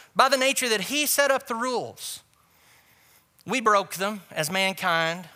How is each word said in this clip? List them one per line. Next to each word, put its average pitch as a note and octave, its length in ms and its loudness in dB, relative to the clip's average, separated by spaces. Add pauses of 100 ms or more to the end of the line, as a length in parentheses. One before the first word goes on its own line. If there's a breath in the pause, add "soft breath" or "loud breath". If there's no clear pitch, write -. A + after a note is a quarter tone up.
(160 loud breath)
by B3+ 140 6
the C#4 80 2
nature C4 320 0
that G#3 100 0
he C#4+ 240 -2
set C#4 260 2
up C4 160 0
the A#3+ 80 -4
rules, A3+ 680 -6 (1200 soft breath)
we A#3+ 160 -2
broke G#3 360 4
them G3 340 -4
as D#3 200 -4
mankind, F#3 840 0